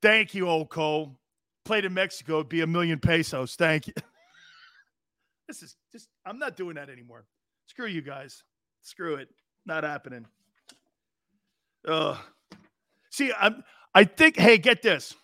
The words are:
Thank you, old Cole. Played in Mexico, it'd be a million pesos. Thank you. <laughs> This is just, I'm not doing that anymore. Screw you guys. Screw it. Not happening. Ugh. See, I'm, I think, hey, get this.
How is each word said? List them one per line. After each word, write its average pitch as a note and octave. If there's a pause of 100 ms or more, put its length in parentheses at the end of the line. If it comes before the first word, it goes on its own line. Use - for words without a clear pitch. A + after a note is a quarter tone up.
Thank G#3+
you, F#3+
old D#3+
Cole. D3+ (480)
Played G#3+
in F#3
Mexico, F3+
it'd D#3
be E3
a D#3+
million E3
pesos. D3+
Thank D#3+
you. -
<laughs> - (1400)
This -
is C#3+ (160)
just, - (180)
I'm G#3+
not C4+
doing F3
that C#3+
anymore. A#2+ (400)
Screw A#3+
you E3+
guys. C3+ (400)
Screw E3+
it. C3+ (360)
Not D#3+
happening. C3 (1600)
Ugh. D#3 (920)
See, C4+
I'm, A3 (320)
I -
think, -
hey, G#3+
get A#3+
this. E3+